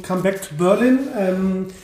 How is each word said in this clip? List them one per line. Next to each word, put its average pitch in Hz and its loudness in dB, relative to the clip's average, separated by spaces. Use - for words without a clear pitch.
come 185 -4
back 196 0
to - -12
Berlin. 233 2
Um, 190 -2